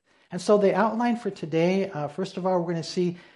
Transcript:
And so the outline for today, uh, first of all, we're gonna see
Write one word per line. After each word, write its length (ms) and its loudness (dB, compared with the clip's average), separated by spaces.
And 80 -6
so 200 4
the 160 4
outline 420 2
for 140 -4
today, 580 0
uh, 200 -4
first 280 -8
of 80 -8
all, 160 2
we're 120 -2
gonna 100 -4
see 340 -2